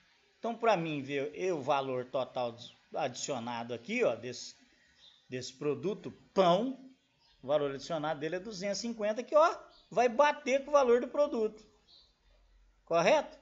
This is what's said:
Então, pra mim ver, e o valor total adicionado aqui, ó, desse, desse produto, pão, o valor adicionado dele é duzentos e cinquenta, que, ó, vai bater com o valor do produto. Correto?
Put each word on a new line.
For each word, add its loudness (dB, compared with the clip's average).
Então, -6
pra 2
mim -4
ver, -4
e -2
o -2
valor -2
total -4
adicionado -6
aqui, -4
ó, 2
desse, -12
desse -10
produto, -6
pão, 2
o -12
valor 2
adicionado -6
dele -4
é -6
duzentos -6
e -6
cinquenta, -4
que, -6
ó, 6
vai 4
bater 2
com -12
o 0
valor 6
do -4
produto. 0
Correto? 2